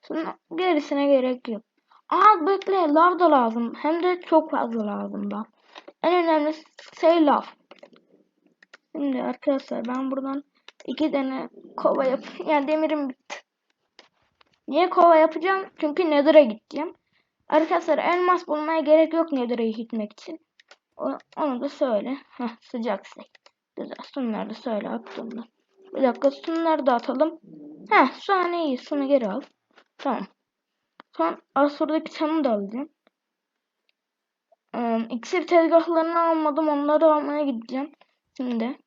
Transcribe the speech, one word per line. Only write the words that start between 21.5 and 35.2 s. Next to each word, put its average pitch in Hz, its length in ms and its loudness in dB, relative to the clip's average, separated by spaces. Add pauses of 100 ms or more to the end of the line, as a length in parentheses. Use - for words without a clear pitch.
da 277 80 -6
söyle. 254 480 -2 (120)
Heh, 233 320 -10
sıcak 226 440 -8
şey. - 180 -20 (520)
Güzel. - 220 -12 (160)
Şunları 220 360 -6
da 220 40 -10
söyle 220 360 -6
attığımda. 233 540 -10 (520)
Bir - 60 -2
dakika 262 300 2
şunları 330 540 -2
da 262 80 4
atalım. 262 460 -2 (500)
Heh, 330 320 4
şu 403 120 -2
an 349 200 0
iyi. 311 240 -2
Şunu 277 300 -4
geri 262 200 2
al. 208 140 -6 (560)
Tamam. 233 300 -4 (880)
Son, 320 240 -2 (140)
aa, 285 140 4
şuradaki 311 420 -2
çanı 311 320 -2
da 262 80 2
alacağım. 214 380 -6 (1900)
Ee, 233 240 0 (100)
iksir 311 380 -4